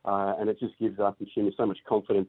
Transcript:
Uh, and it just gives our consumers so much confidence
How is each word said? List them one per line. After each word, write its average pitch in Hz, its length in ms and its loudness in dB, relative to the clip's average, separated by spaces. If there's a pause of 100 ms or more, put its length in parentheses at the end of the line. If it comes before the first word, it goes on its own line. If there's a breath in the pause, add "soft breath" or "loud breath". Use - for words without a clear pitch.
Uh, 98 340 0
and 107 120 0
it 104 100 -2
just - 200 -6
gives 101 200 -2
our 101 140 2
consumers 104 420 -2
so 113 100 0
much 95 120 -2 (100)
confidence 101 420 2